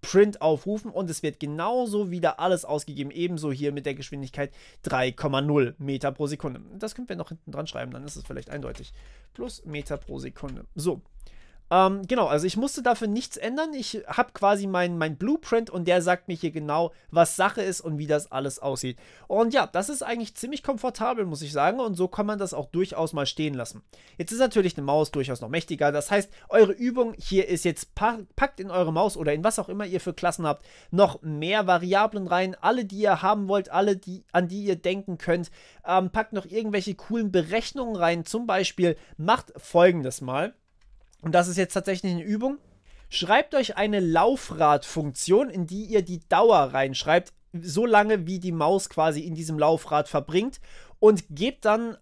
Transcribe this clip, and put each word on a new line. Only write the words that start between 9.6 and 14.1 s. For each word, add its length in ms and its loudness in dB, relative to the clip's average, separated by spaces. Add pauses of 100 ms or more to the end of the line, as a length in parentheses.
Meter 320 -8
pro 220 -12
Sekunde. 560 -12
So. 260 -4 (720)
Ähm, 340 4
genau, 200 0
also 200 2
ich 120 -2
musste 240 -4
dafür 260 0
nichts 300 -4
ändern. 340 -4
Ich 340 -8
hab 280 -2